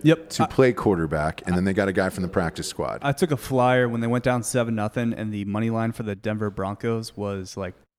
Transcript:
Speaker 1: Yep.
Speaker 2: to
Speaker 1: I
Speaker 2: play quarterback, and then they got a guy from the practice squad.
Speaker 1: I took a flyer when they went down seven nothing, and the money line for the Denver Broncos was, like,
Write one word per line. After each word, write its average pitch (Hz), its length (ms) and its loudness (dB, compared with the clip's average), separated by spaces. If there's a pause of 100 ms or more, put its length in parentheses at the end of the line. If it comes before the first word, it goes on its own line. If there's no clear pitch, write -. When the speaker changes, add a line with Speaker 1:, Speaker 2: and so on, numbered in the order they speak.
Speaker 1:
Yep. 156 260 4
Speaker 2:
to - 120 -2
Speaker 1:
I 160 40 2
Speaker 2:
play 131 280 6
quarterback, 80 720 0
and 90 100 2
then 90 80 2
they 98 80 2
got 98 160 2
a 98 40 0
guy 92 180 2
from 92 120 -4
the 87 60 -2
practice 82 400 -2
squad. 58 320 -6
Speaker 1:
I 143 120 -2
took 170 180 0
a 143 80 0
flyer 127 500 2
when 117 140 -2
they 117 40 0
went 120 160 0
down 123 200 2
seven 117 320 0
nothing, 113 400 -2
and 107 180 -6
the 101 140 -4
money 107 240 0
line 113 220 -2
for 123 100 -8
the 104 120 -4
Denver 107 360 -4
Broncos 110 680 -4
was, 101 400 -6
like, 95 180 -6 (240)